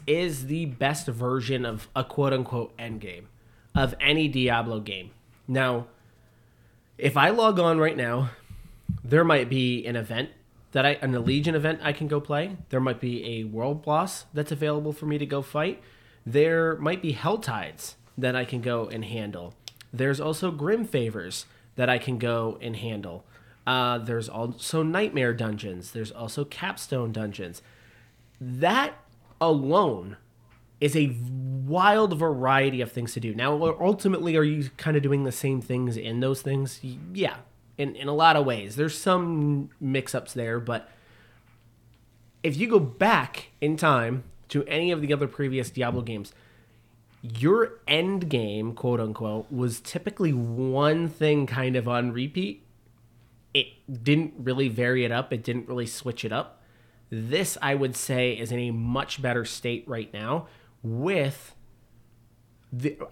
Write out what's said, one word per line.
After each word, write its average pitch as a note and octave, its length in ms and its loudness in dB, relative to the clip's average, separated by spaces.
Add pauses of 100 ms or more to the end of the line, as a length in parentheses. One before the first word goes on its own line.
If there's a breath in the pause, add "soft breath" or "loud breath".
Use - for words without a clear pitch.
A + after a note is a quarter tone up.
is D3+ 420 -2
the D#3+ 180 -4
best C3+ 400 -2
version B2 580 -2
of A2 320 -6
a B2+ 80 0
quote-unquote B2+ 720 -2
endgame G#2+ 480 -10 (500 soft breath)
of C3+ 240 2
any D3+ 300 4
Diablo A#2+ 520 0
game. G2+ 320 -10 (360)
Now, B2+ 380 0 (1120 soft breath)
if C#3 180 0
I D3 140 6
log A3 280 4
on E3 200 4
right D#3 180 4
now, B2 340 0 (720 loud breath)
there D3 220 6
might C#3+ 240 4
be B2 380 0
an A#2+ 100 -2
event A#2 320 -4 (440)
that C3+ 120 2
I, C#3+ 160 4
an B2 240 0
Legion D3 300 2
event D#3 280 0
I D3+ 100 0
can D3 160 -4
go D3 120 0
play. D#3 380 -4 (100)
There C3 120 0
might C3 200 0
be A#2+ 400 -4
a A2 40 -4
world B2 380 -4
boss D#3+ 520 0
that's D3 180 -4
available D3+ 400 -2
for D3+ 140 -10
me D3+ 100 0
to C#3+ 100 -2
go C#3 140 -2
fight. D3+ 420 -4 (440 soft breath)
There D#3+ 500 4
might F3 240 -2
be D#3 140 -2
Helltides A2+ 800 -4 (220)
that B2+ 200 0
I B2+ 80 0
can B2 160 -4
go A#2 280 -2
and A2 160 -8
handle. G2+ 500 -8 (380)
There's C3+ 280 0
also D#3 300 -2
Grim F3 340 0
Favors A2+ 640 -2 (300 soft breath)
that B2+ 140 2
I B2 80 2
can B2 200 -4
go A#2 420 -2
and A2+ 160 -6
handle. G2+ 480 -8 (420 soft breath)
Uh, B2 320 2
there's A2+ 300 -4
also A#2+ 560 -4
Nightmare D#3+ 500 2
Dungeons. G#2 560 -6
There's A2 220 -8
also A#2 320 -6
Capstone C#3+ 640 -4
Dungeons. G#2 500 -6 (800 soft breath)
That E3+ 540 0 (460)
alone C#3 760 2 (640)
is D3 140 4
a C#3+ 220 4 (500)
wild F#3 500 6
variety C3+ 640 4
of A2+ 120 -4
things A#2 220 -6
to A#2+ 60 -4
do. A2+ 140 -4
Now, C3+ 220 2
u-, D#3+ 240 2
ultimately, F3 560 2
are D#3 80 6
you D3+ 320 0
kinda D3+ 240 2
doing C#3 240 2
the B2+ 80 -2
same C3+ 280 0
things B2 360 -2
in A2+ 240 -4
those C3+ 220 0
things? C3+ 420 -2
Y-, B2+ 140 -10 (140)
yeah, F#3 260 -2 (380)
in, C#3+ 200 -4
in C#3 100 -10
a C#3+ 80 -2
lot D#3+ 220 8
of C#3+ 100 4
ways. A2 300 -2
There's D3+ 200 0
some D#3 720 2 (100)
mix-ups C3+ 540 -2
there, A#2 260 -2
but A#2 280 -4 (1600 soft breath)
if D3 120 0
you A3+ 120 0
go A3 100 6
back D#3 720 2 (120)
in D3+ 160 2
time B2+ 460 4 (280)
to C#3+ 160 0
any E3+ 260 0
of D#3 80 0
the D3 120 0
other C#3+ 140 2
previous C3 440 -2
Diablo B2 320 -2
games, A2 300 -8 (880 soft breath)
your D3+ 680 2
end F3 400 2
game, A2 460 -2
quote A#2+ 260 0
unquote, A2 500 -4
was B2 300 -2
typically F3 540 -2
one C3 760 2
thing D3+ 380 2
kind B2+ 280 -2
of A#2+ 140 0
on A#2+ 240 0
repeat. D3 500 -4 (920)
It C3+ 140 2 (360)
didn't D3+ 320 2
really C3 320 -2
vary B2 380 2
it A2+ 60 -2
up. B2 200 -2
It A#2 100 -4
didn't B2 240 -4
really B2 200 -6
switch A#2 400 -8
it G#2+ 60 -4
up. - 280 -6 (480 soft breath)
This, B2 540 -2
I C#3 140 2
would C3+ 200 -2
say, B2+ 360 0
is A2 200 -6
in A#2+ 60 0
a A#2+ 140 -2
much A#2+ 500 -2
better A#2+ 240 0
state A#2+ 420 -6
right A2+ 240 -8
now A#2 360 -4 (340 loud breath)
with C#3 720 -2 (1160)
the, C3 280 -4 (140)